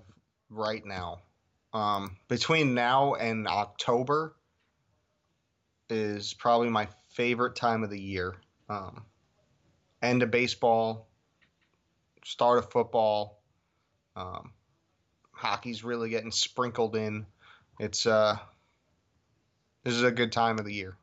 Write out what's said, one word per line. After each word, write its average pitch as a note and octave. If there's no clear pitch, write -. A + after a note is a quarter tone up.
right G#2+
now. F2+
Um, G2+
between C#3+
now C3
and A2+
October B2
is G#2
probably A#2+
my G#2+
favorite A#2+
time A2+
of G2+
the G2+
year. F#2
Um, G2+
end B2
of A#2
baseball, A2+
start A#2+
of A#2
football. A2
Um, F#2
hockey's A2
really A#2
getting A2+
sprinkled A#2
in. G#2
It's, -
uh, G#2+
this B2
is A#2+
a B2
good A#2
time A2+
of G#2
the G#2
year. F#2+